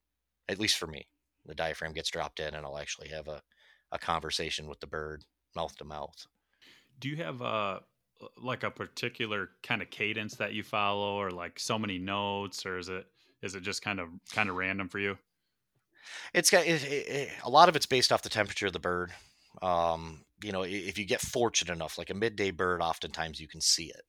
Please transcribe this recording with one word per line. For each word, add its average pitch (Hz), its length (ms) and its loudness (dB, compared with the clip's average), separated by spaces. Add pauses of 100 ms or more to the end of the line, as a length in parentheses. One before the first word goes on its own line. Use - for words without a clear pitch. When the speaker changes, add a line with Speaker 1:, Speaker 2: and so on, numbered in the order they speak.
(480)
Speaker 1:
At 92 120 -2
least 107 180 2
for 87 100 -4
me, 76 200 -12 (380)
the 78 100 -14
diaphragm 80 380 -2
gets 80 160 -4
dropped 78 300 -4
in, 76 140 -4
and 76 120 -8
I'll 69 120 -8
actually 73 320 -10
have 76 180 -10
a, 76 140 -10 (500)
a - 60 -4
conversation 78 680 -4
with 76 120 -14
the 76 80 -12
bird, 76 360 -6 (320)
mouth 82 220 -4
to 76 80 -14
mouth. 73 400 -12 (720)
Speaker 2:
Do 131 100 -8
you 147 80 -6
have 156 240 -8
a, 107 420 -2 (540)
like, 120 260 -4
a 107 80 0
particular 107 800 -4 (120)
kind 113 200 -2
of - 80 -8
cadence 107 460 -4
that 104 160 -2
you 104 100 -4
follow, 101 540 0
or, 101 140 -2
like, 87 280 -8
so 113 200 0
many 101 200 -2
notes, 101 680 -2
or 92 120 -4
is 87 100 -8
it, 92 180 -8 (360)
is 95 120 -6
it 95 80 -8
just 95 200 -4
kind 101 180 -2
of, 85 100 -8 (220)
kind 107 180 2
of 90 60 -4
random 95 320 -2
for 101 100 -6
you? 101 200 -2 (1160)
Speaker 1:
It's 175 160 6
got, 175 160 8
it, 156 180 4
it, 139 240 -2
it, 135 220 -4 (120)
a - 80 -4
lot 156 180 12
of 165 80 6
it's - 100 2
based 127 260 6
off 113 100 6
the - 60 -6
temperature 104 380 2
of 92 60 2
the 85 60 -4
bird. 90 340 0 (500)
Um, 82 640 2 (180)
you 104 100 -4
know, 95 100 0
i-, 92 60 -2
if 98 300 -4
you 107 60 -2
get 107 160 2
fortunate 107 520 2
enough, 82 260 -4
like, 87 120 -8
a 92 40 -4
midday 104 360 0
bird, 90 300 2
oftentimes 80 600 -2
you 80 80 -12
can 80 120 -14
see - 260 2
it. - 220 -14